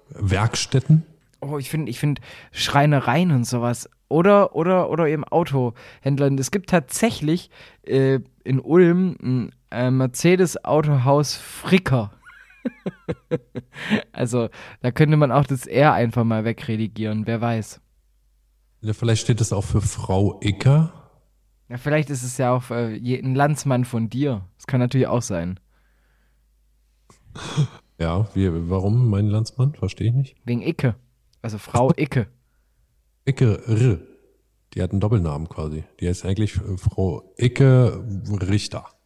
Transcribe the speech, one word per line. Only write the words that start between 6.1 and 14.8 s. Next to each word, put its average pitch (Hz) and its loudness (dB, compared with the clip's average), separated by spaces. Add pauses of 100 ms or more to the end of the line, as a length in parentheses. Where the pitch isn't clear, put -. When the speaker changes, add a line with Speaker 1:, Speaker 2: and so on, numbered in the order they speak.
Speaker 2:
Es 135 -4
gibt 196 -4
tatsächlich, 170 -2 (340)
äh, 135 2 (240)
in 131 0
Ulm 175 4
ein, 123 -2 (200)
äh, 123 0
Mercedes-Autohaus 143 2
Fricker. 131 -2 (520)
<laughs> - -10 (800)
Also, 117 -2 (320)